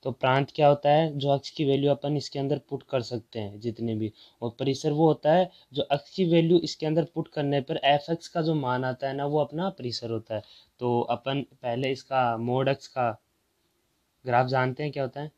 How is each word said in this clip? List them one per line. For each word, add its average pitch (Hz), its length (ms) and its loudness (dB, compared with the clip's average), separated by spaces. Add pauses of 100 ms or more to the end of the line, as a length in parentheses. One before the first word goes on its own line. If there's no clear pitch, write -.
तो 135 80 -4
प्रांत 135 420 2
क्या 147 140 6
होता 143 220 4
है? 151 280 2
जो 139 180 2
x - 140 -8
की - 140 -4
वैल्यू 139 260 2
अपन 143 260 0
इसके 143 220 -6
अंदर 139 220 -2 (100)
पुट 135 200 -8
कर 131 120 0
सकते 113 380 -8
हैं 104 200 -10
जितने 113 340 -4
भी, 107 180 -4 (300)
और 117 160 -6
परिसर 139 340 -2
वो 156 140 2
होता 151 260 2
है 175 180 4 (220)
जो 135 220 -4
x - 160 -6
की 190 160 0
वैल्यू 165 340 4
इसके 156 260 -6
अंदर 156 280 0
पुट 156 140 -6
करने 143 340 0
पर - 220 -6
एफ़ 143 280 2
एक्स - 160 -8
का 170 140 -2
जो 160 140 2
मान 127 280 0
आता 131 240 -4
है 135 60 -4
ना, 139 120 -4
वो 147 140 0
अपना 151 300 -2
परिसर 120 400 -8
होता 110 240 -6
है। 104 80 -4 (380)
तो 120 200 0 (100)
अपन 135 300 -2 (120)
पहले 127 400 -4
इसका 131 320 -2 (160)
mod 131 340 0
x - 140 -14
का 123 220 -2 (1120)
ग्राफ 127 240 2
जानते 131 340 0
हैं 147 100 -4
क्या 143 100 -6
होता 135 180 -8
है। 151 180 -10